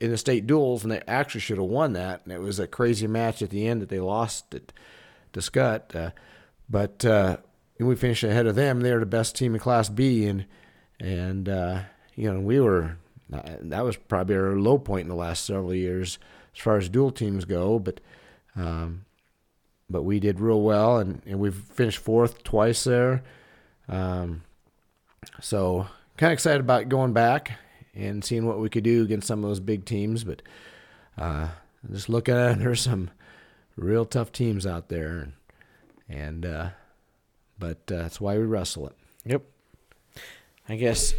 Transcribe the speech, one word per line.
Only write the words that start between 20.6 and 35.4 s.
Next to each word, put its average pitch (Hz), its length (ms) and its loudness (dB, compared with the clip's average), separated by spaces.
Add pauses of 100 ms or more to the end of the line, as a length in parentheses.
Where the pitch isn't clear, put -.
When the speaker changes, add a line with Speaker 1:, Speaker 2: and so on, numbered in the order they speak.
Speaker 1:
well, 110 380 4
and, 95 260 -4
and 98 140 -6
we've 101 160 0
finished 107 420 -2
fourth 117 460 2
twice 113 400 2
there. 127 400 2 (640)
Um, 90 540 -4 (1000)
so 92 460 0 (300)
kinda 165 140 6
excited 147 300 2
about 123 260 2
going 131 240 2
back 117 400 4 (420)
and 101 300 -6
seeing 113 220 -2
what 107 140 0
we 110 100 -2
could 110 160 0
do 117 180 6
against 104 240 -2
some 104 160 -2
of 104 60 -2
those 101 100 -2
big 98 260 -2
teams. 110 380 -2
But, 85 180 -10 (760)
uh, 80 320 -4 (420)
just 101 160 -8
looking 117 280 0
at 123 180 4
it, 101 60 0
<laughs> 104 40 0
there's 123 160 0
some 95 300 0 (680)
real 110 300 0
tough 117 260 -2
teams 107 360 0
out 85 200 -6
there, 82 300 -6
and, 71 160 -10 (760)